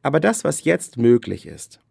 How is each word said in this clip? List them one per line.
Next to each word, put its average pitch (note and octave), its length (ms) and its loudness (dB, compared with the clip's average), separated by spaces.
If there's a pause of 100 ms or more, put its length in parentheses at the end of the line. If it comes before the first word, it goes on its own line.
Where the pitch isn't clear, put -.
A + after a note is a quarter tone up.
aber D3+ 180 0
das, A3 220 -2
was - 220 -4
jetzt - 320 -2
möglich A#2 480 2
ist. - 360 -20 (100)